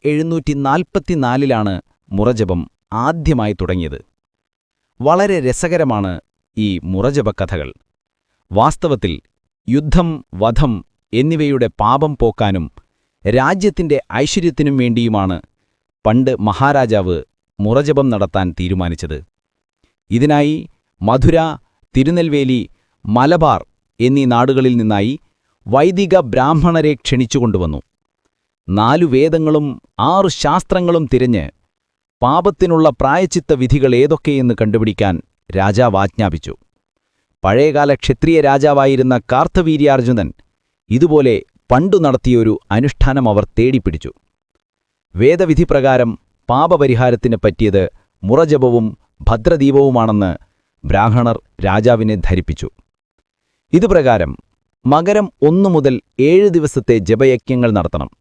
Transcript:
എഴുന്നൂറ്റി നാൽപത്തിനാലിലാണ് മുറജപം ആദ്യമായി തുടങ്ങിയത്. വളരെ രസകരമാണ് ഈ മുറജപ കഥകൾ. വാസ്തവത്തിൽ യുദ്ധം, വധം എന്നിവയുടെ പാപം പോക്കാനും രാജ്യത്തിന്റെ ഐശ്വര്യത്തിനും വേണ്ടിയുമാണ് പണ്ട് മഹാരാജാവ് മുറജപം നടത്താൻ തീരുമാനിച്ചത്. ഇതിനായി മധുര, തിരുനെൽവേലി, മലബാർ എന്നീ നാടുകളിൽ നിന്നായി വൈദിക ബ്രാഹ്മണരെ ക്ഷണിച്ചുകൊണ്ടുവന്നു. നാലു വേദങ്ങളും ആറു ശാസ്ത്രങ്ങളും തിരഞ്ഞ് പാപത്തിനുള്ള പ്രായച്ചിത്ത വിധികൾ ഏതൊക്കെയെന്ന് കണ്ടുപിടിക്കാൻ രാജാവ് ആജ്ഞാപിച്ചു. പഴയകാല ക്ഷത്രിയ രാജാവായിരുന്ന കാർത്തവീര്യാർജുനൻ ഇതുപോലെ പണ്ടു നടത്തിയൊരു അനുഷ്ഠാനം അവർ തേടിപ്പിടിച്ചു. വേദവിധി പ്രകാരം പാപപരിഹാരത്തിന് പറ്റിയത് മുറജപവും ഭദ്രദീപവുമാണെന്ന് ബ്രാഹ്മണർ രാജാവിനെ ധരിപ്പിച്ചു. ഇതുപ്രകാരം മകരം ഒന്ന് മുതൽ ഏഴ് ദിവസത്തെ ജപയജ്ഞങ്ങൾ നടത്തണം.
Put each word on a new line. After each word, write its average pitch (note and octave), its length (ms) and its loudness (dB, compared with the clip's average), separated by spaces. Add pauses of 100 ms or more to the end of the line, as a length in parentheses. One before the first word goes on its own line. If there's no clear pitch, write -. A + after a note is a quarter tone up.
എഴുന്നൂറ്റി D3+ 480 -2
നാൽപത്തിനാലിലാണ് C3+ 1300 -2 (300)
മുറജപം G2+ 580 -2 (220)
ആദ്യമായി C3+ 600 -2
തുടങ്ങിയത്. F2 520 -8 (960)
വളരെ E3 480 0
രസകരമാണ് B2 720 -2 (380)
ഈ G2+ 200 -2
മുറജപ G#2 520 -2
കഥകൾ. D#2 420 -8 (800)
വാസ്തവത്തിൽ A2+ 680 -2 (480)
യുദ്ധം, D#3 560 0 (100)
വധം A2+ 500 -2 (280)
എന്നിവയുടെ C#3 580 0 (100)
പാപം C3+ 400 0
പോക്കാനും G2 520 -2 (560)
രാജ്യത്തിന്റെ D3+ 760 0 (100)
ഐശ്വര്യത്തിനും D3 640 -2
വേണ്ടിയുമാണ് A2+ 680 -2 (640)
പണ്ട് B2 340 2
മഹാരാജാവ് G#2+ 840 0 (380)
മുറജപം C3+ 500 0
നടത്താൻ F#2+ 500 -4
തീരുമാനിച്ചത്. F2 640 -6 (840)
ഇതിനായി D3 580 0 (340)
മധുര, D3+ 540 0 (400)
തിരുനെൽവേലി, C#3+ 720 0 (380)
മലബാർ C3+ 600 2 (340)
എന്നീ C3+ 240 2
നാടുകളിൽ B2+ 520 2
നിന്നായി A2 440 -2 (460)
വൈദിക F3+ 520 2
ബ്രാഹ്മണരെ D3+ 760 0
ക്ഷണിച്ചുകൊണ്ടുവന്നു. A2 880 -2 (840)
നാലു A#2+ 380 2
വേദങ്ങളും D3+ 760 0 (180)
ആറു F3+ 280 0
ശാസ്ത്രങ്ങളും E3+ 840 -2
തിരഞ്ഞ് A#2+ 360 0 (720)
പാപത്തിനുള്ള E3 680 2
പ്രായച്ചിത്ത D#3+ 600 -2
വിധികൾ C3 420 2
ഏതൊക്കെയെന്ന് C#3 680 0
കണ്ടുപിടിക്കാൻ G#2+ 600 -2 (340)
രാജാവ് G2+ 400 0
ആജ്ഞാപിച്ചു. F#2+ 600 -4 (880)
പഴയകാല C#3+ 500 2
ക്ഷത്രിയ D#3 460 0
രാജാവായിരുന്ന C#3 800 2
കാർത്തവീര്യാർജുനൻ C3+ 1120 0 (580)
ഇതുപോലെ C3+ 520 2 (280)
പണ്ടു F#3 260 2
നടത്തിയൊരു B2 640 2 (100)
അനുഷ്ഠാനം C3 580 0
അവർ G#2 160 2 (140)
തേടിപ്പിടിച്ചു. A2+ 540 -2 (1040)
വേദവിധി D#3+ 540 2
പ്രകാരം C3 480 0 (320)
പാപപരിഹാരത്തിന് B2+ 840 0
പറ്റിയത് G2 540 0 (340)
മുറജപവും B2 720 2 (220)
ഭദ്രദീപവുമാണെന്ന് A#2 1160 0 (480)
ബ്രാഹ്മണർ A2+ 580 0 (220)
രാജാവിനെ G#2+ 500 2
ധരിപ്പിച്ചു. F2 560 -4 (1040)
ഇതുപ്രകാരം C#3 640 2 (500)
മകരം F3 460 2 (100)
ഒന്ന് F3+ 260 4
മുതൽ C#3 320 2 (200)
ഏഴ് F3+ 280 4
ദിവസത്തെ D3 500 0
ജപയജ്ഞങ്ങൾ B2 720 0
നടത്തണം. E2 400 -4 (100)